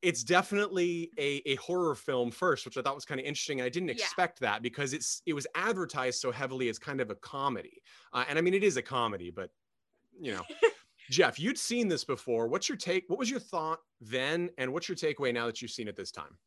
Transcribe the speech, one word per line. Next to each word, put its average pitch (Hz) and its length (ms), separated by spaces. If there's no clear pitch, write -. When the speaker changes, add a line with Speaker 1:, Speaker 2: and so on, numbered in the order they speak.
Speaker 1:
it's 147 220
definitely 175 920
a, 143 280
a 139 100
horror 170 380
film 123 360
first, 151 340
which - 120
I 131 60
thought 139 120
was 143 100
kinda 135 200
interesting. 143 360
And 123 60
I - 20
didn't 165 200
Speaker 2:
Yeah. 123 60
Speaker 1:
expect 185 460
that 110 220
because 127 300
it's, - 340
it 170 60
was 143 220
advertised 165 640
so 131 100
heavily 131 380
as 110 100
kind 139 220
of 110 100
a 98 60
comedy. 135 680
Uh, 127 160
and 147 100
I 165 40
mean, 180 120
it 196 100
is 180 120
a 123 60
comedy, 107 480
but, 92 200
you 147 140
know. 92 160
Speaker 2:
<laughs> - 280
Speaker 1:
Jeff, 135 280
you'd 196 200
seen 233 300
this 156 160
before. 117 440
What's 170 200
your 262 100
take? 185 300
What 214 100
was 247 120
your 262 100
thought 160 400
then? 135 580
And 131 140
what's 165 160
your 180 80
takeaway 143 360
now 120 140
that 113 160
you've 120 80
seen 110 180
it 101 80
this 95 140
time? 76 260